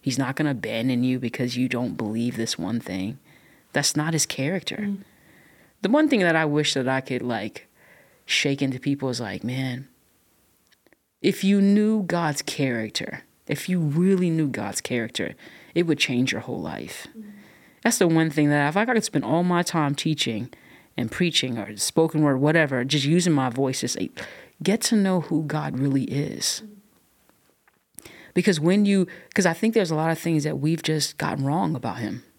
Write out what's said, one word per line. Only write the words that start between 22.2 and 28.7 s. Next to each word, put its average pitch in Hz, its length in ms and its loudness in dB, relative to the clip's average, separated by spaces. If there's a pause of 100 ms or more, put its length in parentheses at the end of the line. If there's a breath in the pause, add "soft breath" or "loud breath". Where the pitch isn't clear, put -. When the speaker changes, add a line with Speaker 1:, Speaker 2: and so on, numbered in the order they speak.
Speaker 1:
word, 139 160 4
whatever, 139 480 2
just 139 200 2
using 170 280 4
my 131 160 2
voice 131 320 -2
to 120 80 -4
say, - 200 -4 (520 loud breath)
get 196 220 2
to - 120 2
know 190 260 4
who 156 220 -2
God 147 360 -4
really 139 260 2
is. - 580 -4
Speaker 2:
Mm. - 60 -20 (1600 loud breath)
Speaker 1:
Because 180 260 2
when 190 260 4